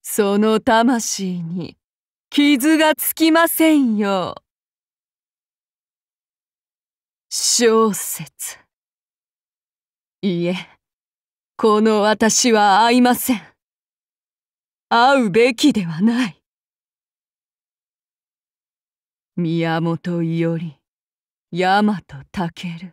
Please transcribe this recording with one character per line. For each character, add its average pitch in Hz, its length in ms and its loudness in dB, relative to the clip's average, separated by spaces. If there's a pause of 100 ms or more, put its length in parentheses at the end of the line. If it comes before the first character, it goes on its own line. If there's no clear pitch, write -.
そ 202 360 -2
の 214 220 2
魂 220 800 0
に、 165 340 -10 (540)
傷 294 480 2
が 311 160 2
つ - 180 -6
き 320 200 2
ま 330 160 4
せ 320 240 2
ん 254 240 2
よ。 196 440 -4 (3000)
小 220 640 0
説。 - 640 -12 (1700)
い 175 240 -2
え、 180 80 -4 (1000)
こ 214 240 2
の 214 220 2
私 214 500 2
は 208 320 4
合 240 80 4
い 247 80 4
ま 247 160 4
せ 247 180 -2
ん。 190 80 -8 (1500)
会 254 360 2
う 202 60 -2
べ 226 260 2
き 285 160 2
で 202 120 -2
は 165 160 -6
な 233 280 0
い。 - 80 -14 (3000)
宮 165 440 -2
本 170 440 -4
伊 165 200 -4
織、 165 360 -6 (720)
大 185 320 0
和 208 160 -2
武 - 320 -20
尊。 170 600 -10